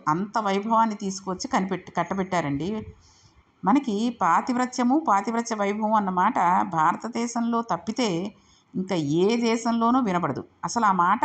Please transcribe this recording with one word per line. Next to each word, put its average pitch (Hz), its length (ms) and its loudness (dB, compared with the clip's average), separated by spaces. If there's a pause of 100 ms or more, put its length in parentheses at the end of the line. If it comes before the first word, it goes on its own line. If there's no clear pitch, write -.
అంత 190 300 -2
వైభవాన్ని 214 580 0
తీసుకొచ్చి 190 520 -8
కనిపెట్టి, 190 440 -4
కట్టబెట్టారండి. 170 760 -2 (960)
మనకి 240 300 2 (160)
పాతివ్రత్యము, 240 880 0
పాతివ్రత్య 226 580 0
వైభవం 208 380 0
అన్న 202 160 2
మాట 185 280 2 (240)
భారతదేశంలో 233 1000 0
తప్పితే 226 460 -2 (680)
ఇంకా 185 220 -2
ఏ 170 400 2
దేశంలోనూ 233 640 2
వినపడదు. 175 420 -2 (220)
అసలు 226 200 -2
ఆ 202 80 4
మాట 185 320 2